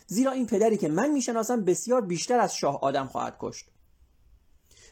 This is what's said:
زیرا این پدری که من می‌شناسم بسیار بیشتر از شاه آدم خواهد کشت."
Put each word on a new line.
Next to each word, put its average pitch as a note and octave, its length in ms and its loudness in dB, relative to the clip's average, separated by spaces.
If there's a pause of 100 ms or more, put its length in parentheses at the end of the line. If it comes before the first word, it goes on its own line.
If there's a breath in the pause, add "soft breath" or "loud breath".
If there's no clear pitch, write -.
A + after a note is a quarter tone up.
زیرا C4 260 0
این B3+ 140 -2
پدری A3 300 2
که F#3 120 0
من G3 220 2
می‌شناسم A#3 540 0
بسیار A#3 360 2
بیشتر F#3+ 380 0
از G3 160 2
شاه C#3 280 -2
آدم C3+ 240 0
خواهد A#2+ 340 -6
کشت." - 300 -10 (1200 soft breath)